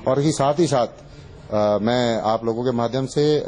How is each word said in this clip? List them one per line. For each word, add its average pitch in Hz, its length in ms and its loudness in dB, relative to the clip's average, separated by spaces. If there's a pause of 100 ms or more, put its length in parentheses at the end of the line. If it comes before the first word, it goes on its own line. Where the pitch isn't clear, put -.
और 131 120 2
ही 151 120 2
साथ 143 280 0
ही 170 80 4
साथ, 127 200 0
अ, - 960 -2
मैं 117 400 2
आप 113 240 0
लोगों 113 180 -2
के 127 80 0
माध्यम 117 340 0
से, 147 340 2
अ, - 80 -6